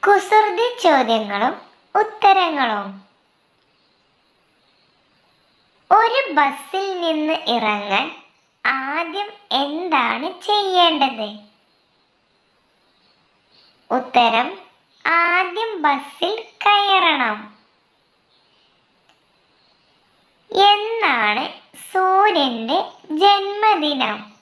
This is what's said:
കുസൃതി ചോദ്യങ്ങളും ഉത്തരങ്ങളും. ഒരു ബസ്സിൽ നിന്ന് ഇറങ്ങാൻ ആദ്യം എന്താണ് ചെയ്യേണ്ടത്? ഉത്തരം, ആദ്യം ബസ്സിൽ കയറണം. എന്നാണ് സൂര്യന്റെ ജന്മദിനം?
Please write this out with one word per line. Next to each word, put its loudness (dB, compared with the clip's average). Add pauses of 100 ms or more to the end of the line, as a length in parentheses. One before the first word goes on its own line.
കുസൃതി 2 (160)
ചോദ്യങ്ങളും 0 (420)
ഉത്തരങ്ങളും. 2 (3000)
ഒരു 4 (120)
ബസ്സിൽ 0 (160)
നിന്ന് -2 (200)
ഇറങ്ങാൻ -2 (580)
ആദ്യം -4 (220)
എന്താണ് -2 (140)
ചെയ്യേണ്ടത്? 0 (2750)
ഉത്തരം, 0 (560)
ആദ്യം 0 (100)
ബസ്സിൽ -2 (320)
കയറണം. 2 (3250)
എന്നാണ് 0 (460)
സൂര്യന്റെ 0 (420)
ജന്മദിനം? 0 (220)